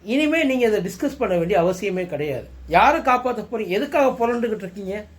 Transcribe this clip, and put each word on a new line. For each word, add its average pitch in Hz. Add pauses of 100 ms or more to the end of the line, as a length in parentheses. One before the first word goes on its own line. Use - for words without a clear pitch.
இனிமே 302
நீங்க 254
இதை 214
டிஸ்கஸ் 220
பண்ண 185
வேண்டிய 175
அவசியமே 185
கிடையாது. 147 (200)
யாரை 233
காப்பாத்த 247
போறீங்க? 220
எதுக்காக 269
புரண்டுகிட்டு 233
இருக்கீங்க? 190 (140)